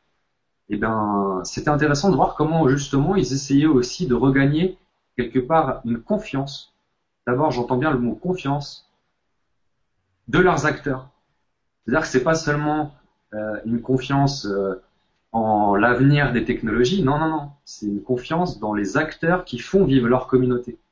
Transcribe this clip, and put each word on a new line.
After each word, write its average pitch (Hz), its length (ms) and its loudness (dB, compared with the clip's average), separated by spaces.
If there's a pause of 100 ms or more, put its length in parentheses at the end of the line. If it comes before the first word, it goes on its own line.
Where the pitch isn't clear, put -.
(680)
eh 117 80 -4
ben, 104 640 -2
c'était - 260 -6
intéressant 147 400 2
de 180 60 4
voir 185 200 0
comment 156 340 2
justement 143 460 0
ils 131 180 0
essayaient 139 320 2
aussi 131 420 2
de 120 80 2
regagner 139 640 2 (400)
quelque 123 220 -2
part 135 460 0
une 117 140 -2
confiance. - 720 -6 (540)
D'abord, 135 240 2
j'entends 120 260 -2
bien 151 140 0
le 127 80 0
mot 120 160 -2
confiance 143 760 -6 (1400)
de 151 120 2
leurs 175 260 4
acteurs. 139 440 -4 (760)
C'est-à-dire 143 160 0
que 160 60 -4
c'est 185 160 2
pas 165 120 2
seulement, 151 560 -2 (420)
euh, 107 320 -6
une 117 160 -2
confiance, 135 640 0
euh, 98 360 -2 (500)
en 107 440 0
l'avenir 131 560 4
des 117 140 0
technologies, 135 580 0
non, 143 160 0
non, 156 100 -2
non, 147 200 -6 (160)
c'est - 200 -14
une 101 160 -4
confiance 127 580 -4
dans 107 140 -4
les 101 240 -2
acteurs 165 480 0
qui 123 140 -8
font 190 260 2
vivre 131 220 4
leur 123 200 2
communauté. 123 500 0 (140)